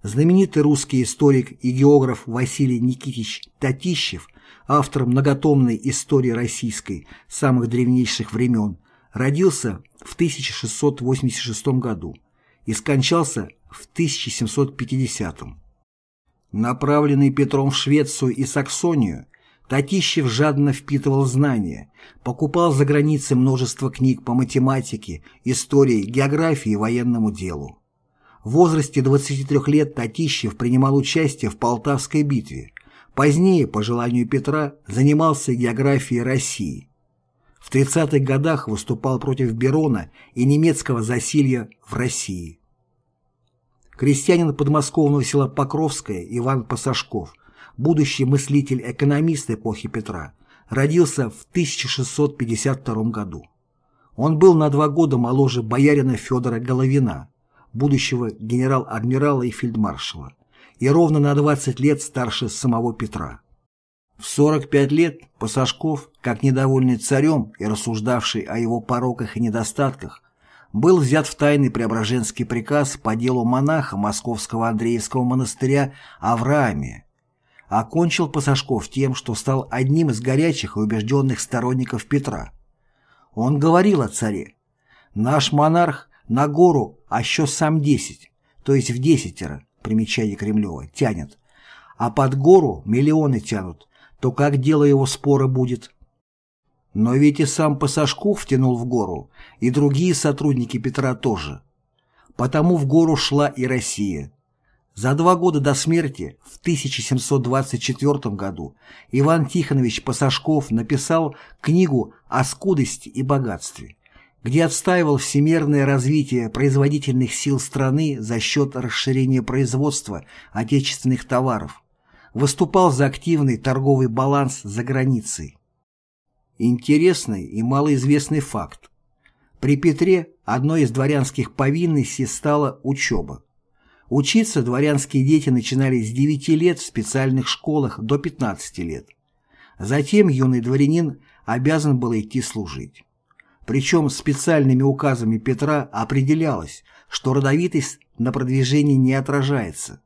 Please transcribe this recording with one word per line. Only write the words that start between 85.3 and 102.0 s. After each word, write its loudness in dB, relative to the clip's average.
монарх 2
на 2
гору, 2
а -2
еще -2
сам 0
десять, -2
то 2
есть 2
в -4
десятеро», -2
примечание -2
Кремлева, -4
«тянет, -4
а -2
под 0
гору 6
миллионы 2
тянут, -8
то -2
как 0
дело 2
его 4
спора 0
будет?» -2
Но 2
ведь 4
и 4
сам 0
Пасашков -2
втянул 2
в -6
гору, -4
и 2
другие 2
сотрудники -2
Петра -2
тоже. -4